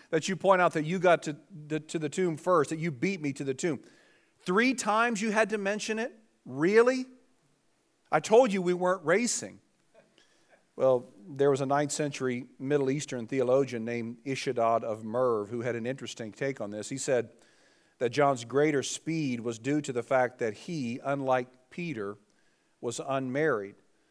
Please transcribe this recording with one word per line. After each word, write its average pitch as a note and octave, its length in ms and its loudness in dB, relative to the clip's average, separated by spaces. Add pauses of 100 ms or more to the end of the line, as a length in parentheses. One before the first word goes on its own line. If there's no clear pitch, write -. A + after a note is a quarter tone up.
(120)
that D#3+ 180 0
you F#3+ 60 -2
point F#3 260 4
out E3+ 120 4
that D#3 120 -2
you F3+ 140 -2
got E3+ 240 6
to D3+ 120 -6 (320)
the, D3+ 120 -4
to D#3 180 -10
the D3+ 120 -4
tomb E3+ 280 -2
first, E3 320 4
that D#3+ 80 -4
you E3 140 -2
beat D#3+ 300 -2
me C#3+ 120 -2
to D3+ 100 -8
the C3+ 120 -2
tomb. D#3+ 240 -2 (600)
Three A3+ 340 2
times A3 440 0
you A3 120 -2
had A3 180 2
to G#3+ 80 -4
mention G#3 400 -4
it? A#3+ 160 -6 (320)
Really? A3 640 4 (1040)
I D3+ 80 4
told A3 340 6
you G3 80 0
we F3+ 140 0
weren't F3+ 280 0
racing." D#3 560 0 (1160)
Well, B2+ 360 2 (160)
there C#3 220 2
was C3+ 100 2
a C#3 60 -2
ninth C#3 260 0
century C3+ 540 -4 (140)
Middle C3+ 320 0
Eastern C3+ 340 -4
theologian B2 580 0
named A#2 400 -6
Ishdad A#2 600 0
of A2 200 -6
Merv A2+ 460 0
who A#2 120 -6
had A#2 140 -4
an A#2 120 -6
interesting B2 440 -8
take C#3 300 -6
on G#2 80 -8
this. G#2 200 -8
He C3+ 100 -8
said A#2+ 320 0 (640)
that A#2+ 140 0
John's C#3 340 2
greater C#3 380 2
speed D3+ 560 -4
was A2+ 180 -6
due C#3 240 -2
to C#3+ 100 -8
the A#2+ 120 -2
fact B2+ 340 2
that A2 160 -2
he, C3 500 -6
unlike C3 440 0 (240)
Peter, A2+ 480 -8 (600)
was A#2+ 240 -6
unmarried. C3+ 680 -2 (380)